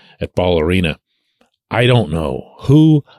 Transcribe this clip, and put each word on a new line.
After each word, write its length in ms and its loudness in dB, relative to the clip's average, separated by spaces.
at 140 -10
Ball 240 0
Arena. 400 -2
I 160 -2
don't 240 0
know 500 -8
who, 440 2